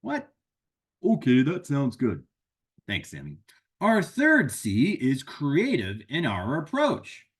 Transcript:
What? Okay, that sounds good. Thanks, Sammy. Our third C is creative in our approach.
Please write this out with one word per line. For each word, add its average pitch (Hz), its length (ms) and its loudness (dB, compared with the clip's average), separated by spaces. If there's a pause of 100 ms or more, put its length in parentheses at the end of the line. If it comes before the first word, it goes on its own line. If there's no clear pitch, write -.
What? 277 280 -6 (760)
Okay, 127 380 4
that 165 240 0
sounds 139 300 0
good. 101 280 -2 (600)
Thanks, 95 240 -6
Sammy. 73 280 -14 (420)
Our 220 220 4
third 262 480 2
C 113 420 0
is 135 300 0
creative 143 880 -2
in 160 180 -4
our 104 320 -2
approach. 247 680 -2 (160)